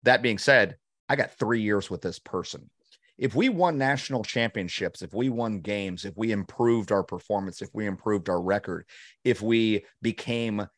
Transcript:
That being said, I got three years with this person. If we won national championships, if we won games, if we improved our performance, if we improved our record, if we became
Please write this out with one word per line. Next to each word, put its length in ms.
That 180
being 160
said, 380
I 80
got 240
three 220
years 280
with 120
this 180
person. 500
If 160
we 140
won 300
national 460
championships, 760
if 120
we 160
won 320
games, 420
if 140
we 160
improved 580
our 120
performance, 580
if 120
we 120
improved 420
our 140
record, 440
if 180
we 440
became 680